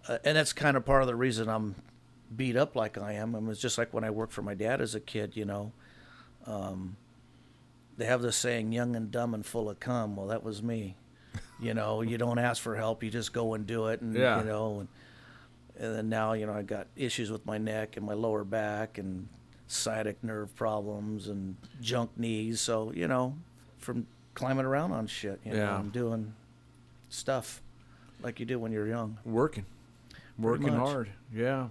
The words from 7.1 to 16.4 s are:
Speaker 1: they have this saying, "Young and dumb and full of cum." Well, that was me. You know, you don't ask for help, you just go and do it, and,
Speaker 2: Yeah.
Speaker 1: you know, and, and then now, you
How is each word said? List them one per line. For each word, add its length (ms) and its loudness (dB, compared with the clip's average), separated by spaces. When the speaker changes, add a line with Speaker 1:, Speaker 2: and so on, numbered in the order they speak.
Speaker 1:
they 100 -2
have 160 4
this 140 2
saying, 360 2
"Young 240 2
and 140 -4
dumb 240 0
and 100 -4
full 240 -2
of 120 -6
cum." 360 0
Well, 120 -4
that 160 -2
was 180 -4
me. 340 -2
You 140 -2
know, 280 0
you 140 0
don't 220 2
ask 240 2
for 140 -2
help, 280 0
you 60 -2
just 240 -4
go 200 2
and 120 -4
do 220 0
it, 120 -2
and, 140 -2
Speaker 2:
Yeah. 260 6
Speaker 1:
you 60 0
know, 340 0
and, 80 -8
and 180 -4
then 120 -2
now, 240 2
you 140 0